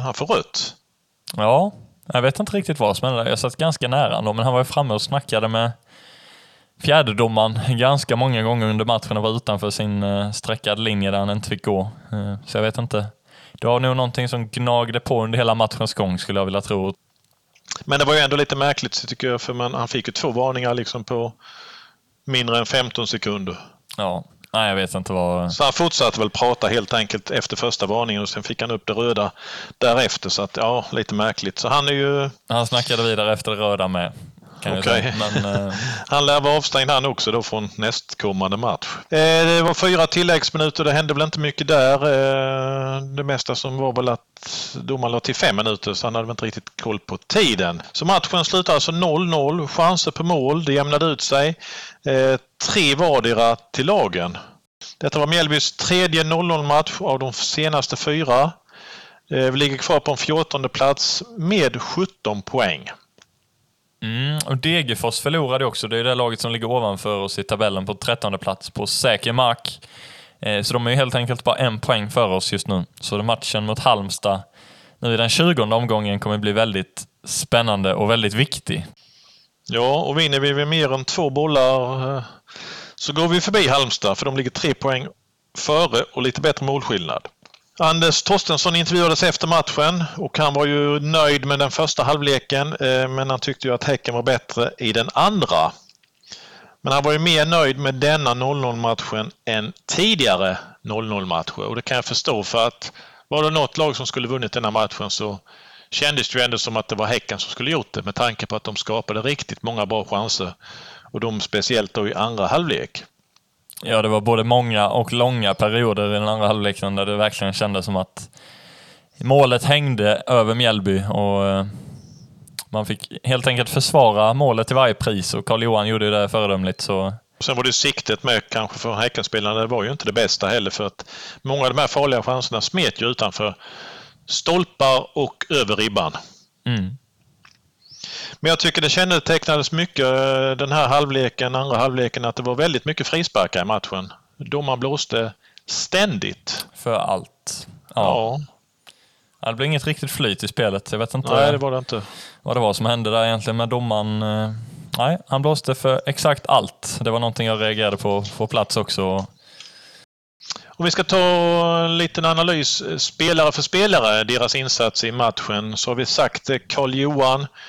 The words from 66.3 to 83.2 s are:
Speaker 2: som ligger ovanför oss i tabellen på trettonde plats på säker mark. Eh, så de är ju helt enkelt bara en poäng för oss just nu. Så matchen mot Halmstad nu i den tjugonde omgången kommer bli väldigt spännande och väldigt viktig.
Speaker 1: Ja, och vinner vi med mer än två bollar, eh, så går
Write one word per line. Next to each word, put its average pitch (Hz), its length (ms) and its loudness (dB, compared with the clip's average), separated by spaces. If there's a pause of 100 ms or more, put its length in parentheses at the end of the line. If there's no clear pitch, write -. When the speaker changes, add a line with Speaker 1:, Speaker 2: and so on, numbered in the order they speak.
Speaker 2:
som 117 120 -4
ligger 113 180 -2
ovanför 104 480 0
oss 98 200 -4
i 98 40 -4
tabellen 98 440 0
på 104 80 -4
trettonde 101 440 -4
plats - 320 -6
på 104 160 -6
säker 113 460 0
mark. 120 480 0 (600)
Eh, 104 220 -2
så 117 120 -4
de 120 120 0
är 117 40 2
ju 123 60 2
helt 131 180 0
enkelt 120 300 -2
bara 120 120 4
en 117 240 0
poäng 107 300 0
för 117 180 2
oss 92 240 0
just 101 160 -4
nu. 92 160 0 (160)
Så 104 220 -4
matchen 110 440 -2
mot 110 120 -2
Halmstad 101 640 2 (580)
nu 117 160 0
i - 20 0
den 117 120 2
tjugonde 123 480 2
omgången 107 440 0
kommer 104 180 -2
bli 104 140 0
väldigt 104 520 -2 (220)
spännande 104 680 0
och 104 160 2
väldigt 110 240 2
viktig. - 520 -2 (800)
Speaker 1:
Ja, 131 360 2
och 139 160 0
vinner 143 220 2
vi 143 140 2
med 147 140 0
mer 156 240 2
än 131 120 -2
två 156 260 0
bollar, 131 840 2
eh, 127 60 -6 (720)
så - 180 -6
går 165 160 2